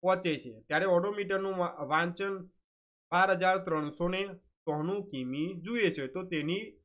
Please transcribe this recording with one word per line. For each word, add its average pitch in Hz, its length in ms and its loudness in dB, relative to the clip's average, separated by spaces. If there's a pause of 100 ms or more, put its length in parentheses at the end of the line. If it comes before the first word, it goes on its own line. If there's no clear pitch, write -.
પહોંચે 180 360 2
છે 113 220 -14
ત્યારે 156 240 0
ઓડોમીટરનું 196 720 2
વા-, 175 280 -2
વાંચન 175 640 -2 (640)
બાર 190 180 4
હજાર 185 340 4
ત્રણસો 156 440 -2
ને 190 260 -2
ત્રાણું 165 760 -4
કિમી 139 460 -4
જુએ 196 360 2
છે, 139 160 -4
તો 185 160 -6
તેની 175 480 -4 (140)